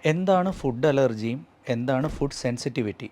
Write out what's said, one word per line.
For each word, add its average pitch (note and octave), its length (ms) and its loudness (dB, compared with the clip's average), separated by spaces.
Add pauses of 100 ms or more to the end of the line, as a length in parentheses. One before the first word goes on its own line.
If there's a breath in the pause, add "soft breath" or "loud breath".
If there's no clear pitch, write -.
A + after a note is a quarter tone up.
(120)
എന്താണ് F#3 380 2 (100)
ഫുഡ് C3 300 0
അലർജിയും B2 500 2 (340)
എന്താണ് B2+ 320 0 (100)
ഫുഡ് C#3+ 260 -2
സെൻസിറ്റിവിറ്റി? A#2+ 680 -4